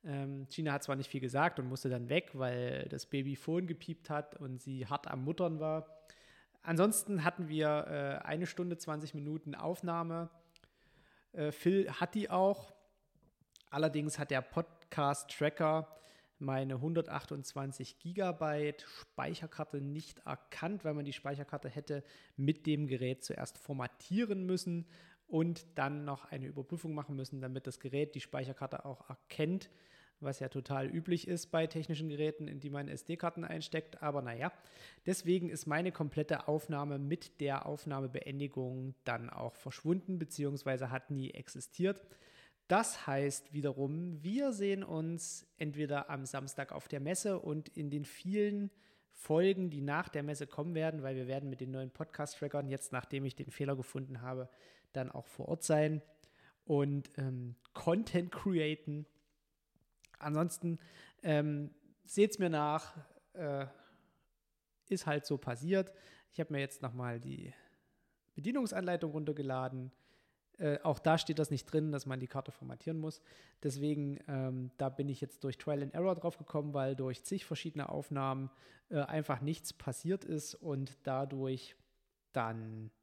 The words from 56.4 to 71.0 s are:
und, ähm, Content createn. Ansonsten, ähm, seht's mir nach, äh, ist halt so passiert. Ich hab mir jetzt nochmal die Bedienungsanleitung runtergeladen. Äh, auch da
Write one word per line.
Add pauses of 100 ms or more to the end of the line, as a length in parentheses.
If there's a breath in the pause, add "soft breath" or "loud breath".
und,
ähm, (180)
Content
createn. (1120)
Ansonsten, (460 loud breath)
ähm, (340)
seht's
mir
nach, (380)
äh, (1200 loud breath)
ist
halt
so
passiert. (400 loud breath)
Ich
hab
mir
jetzt
nochmal
die (840 soft breath)
Bedienungsanleitung
runtergeladen. (640 soft breath)
Äh,
auch
da